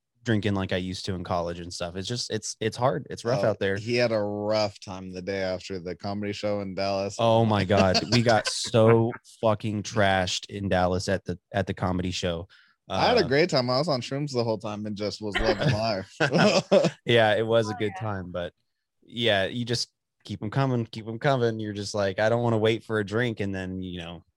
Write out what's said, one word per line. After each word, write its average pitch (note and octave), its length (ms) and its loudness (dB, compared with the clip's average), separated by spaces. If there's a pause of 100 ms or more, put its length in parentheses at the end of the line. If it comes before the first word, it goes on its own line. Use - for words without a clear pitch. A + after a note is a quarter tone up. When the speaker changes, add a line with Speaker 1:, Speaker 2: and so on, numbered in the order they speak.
(220)
Speaker 1:
drinking G#2 320 0
like F#2+ 180 -2
I F#2+ 40 -2
used F#2 300 -6
to G2 80 -4
in F2+ 100 -6
college F2 360 -4
and F2 120 -12
stuff. F2 240 -8
It's F#2+ 120 -8
just, B2 240 -6
it's, - 280 -6
it's G#2+ 160 -4
hard. C3+ 340 -2
It's - 140 -12
rough A#2 200 0
Speaker 2:
Oh, A#2 60 4
Speaker 1:
out G2 100 -2
there. G2 160 0
Speaker 2:
he G#2+ 200 -4
had A#2+ 160 2
a A2 80 0
rough G#2 600 -2
time F#2 320 -12
the F#2 100 -10
day G2 200 -4
after F#2 360 -4
the F2 160 -8
comedy G2+ 380 -6
show G#2 300 -4
in F#2+ 120 -8
Dallas. G2 440 -2
Speaker 1:
Oh A2+ 260 6
my G#2 200 4
God. F#2+ 460 4
We A#2 120 4
got A2 240 4
Speaker 2:
<laughs> - 40 -4
Speaker 1:
so A2+ 640 4 (280)
fucking G#2+ 440 0
trashed F#2+ 680 2
in G2+ 180 -6
Dallas F2+ 400 2
at F#2+ 160 0
the, F2 140 -6 (140)
at G2 160 0
the G2 60 -2
comedy F2+ 360 -2
show. F2 380 -4 (400)
Speaker 2:
I A2+ 180 0
had A#3+ 120 4
a G3 60 2
Speaker 1:
Uh, B2+ 40 -4
Speaker 2:
great D3+ 220 2
time. B2+ 200 0
I B2+ 80 2
was D#3+ 100 0
on C3 120 0
shrooms C#3 320 -6
the A#2+ 120 0
whole A2 140 -2
time G#2 280 -8
and G#2+ 100 -8
just G2+ 240 -4
was G#2 160 -6
loving A2 360 0
Speaker 1:
<laughs> - 0 -
Speaker 2:
life. G#2+ 480 -2
<laughs> E3+ 840 4
Speaker 1:
Yeah, A2+ 300 6
it A2 120 0
was A2+ 240 4
a G#2 40 -4
Speaker 3:
Oh, - 40 -12
Speaker 1:
good G#2+ 160 -2
Speaker 3:
yeah. F#2 60 -10
Speaker 1:
time, F#2+ 320 -6
but F2 200 -6 (520)
yeah, G#2 420 2
you A#2+ 180 -4
just A#2 260 -4 (340)
keep - 180 -10
'em G#2 80 -6
coming, B2+ 360 0
keep A2 200 -12
'em A2+ 140 -10
coming. A#2+ 400 0
You're G#2+ 120 -6
just G2+ 220 -8
like, G2 240 0
"I G#2+ 100 4
don't A#2+ 140 2
wanna A#2 160 2
wait A2 240 2
for A2 160 -2
a G#2 80 0
drink." A2+ 320 -2
And G2 160 -4
then, F#2 260 -6
you F2+ 200 -8
know, E2+ 240 -12 (120)